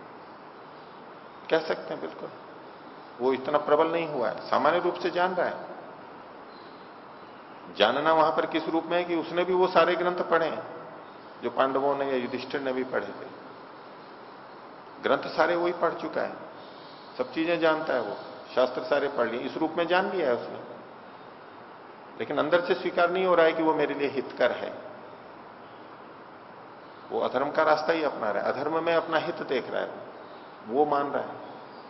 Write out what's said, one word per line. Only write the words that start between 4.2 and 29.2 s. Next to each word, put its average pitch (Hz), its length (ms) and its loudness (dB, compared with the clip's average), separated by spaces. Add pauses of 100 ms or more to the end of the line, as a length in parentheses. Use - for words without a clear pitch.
है, - 200 -6
सामान्य 143 300 6
रूप 175 160 0
से - 160 0
जान 180 240 2
रहा 165 120 2
है। - 220 -6 (2000)
जानना 135 360 6
वहां 156 180 6
पर 160 160 2
किस 160 220 0
रूप 165 160 2
में 170 120 2
है 175 60 4
कि 175 120 0
उसने 170 280 0
भी 180 100 2
वो 180 160 6
सारे 175 260 6
ग्रंथ 180 340 0
पढ़े 165 160 6
हैं - 180 -4 (800)
जो 120 60 0
पांडवों 135 460 4
ने 139 100 0
या 135 120 2
युधिष्ठिर 123 440 -4
ने 131 120 -2
भी 131 120 0
पढ़े 107 240 -2
थे, - 180 -10 (1800)
ग्रंथ 139 260 4
सारे 165 260 4
वही 175 200 2
पढ़ 170 200 2
चुका 147 260 -4
है, 101 120 -4 (840)
सब 127 160 -2
चीजें 165 260 2
जानता 156 340 4
है 127 80 2
वो, 104 140 -4 (400)
शास्त्र 127 280 4
सारे 143 240 2
पढ़ 131 220 2
लिए, 117 120 -2
इस 143 160 -4
रूप 160 200 0
में 170 100 4
जान 185 240 4
लिया 180 160 2
है 120 80 6
उसने, 117 240 -6 (1600)
लेकिन 117 180 -2
अंदर 156 240 6
से 190 120 2
स्वीकार 175 380 4
नहीं 185 140 2
हो 180 100 6
रहा 165 100 10
है 160 80 8
कि 160 100 2
वो 160 100 6
मेरे 147 200 2
लिए 139 180 0
हितकर 127 420 2
है। - 200 -6 (2500)
वो 110 80 0
अधर्म 123 320 2
का 160 120 4
रास्ता 156 300 6
ही 160 100 2
अपना 113 280 0
रहा 104 120 0
है, 113 80 2
अधर्म 147 320 0
में 170 120 4
अपना 160 240 2
हित - 260 -4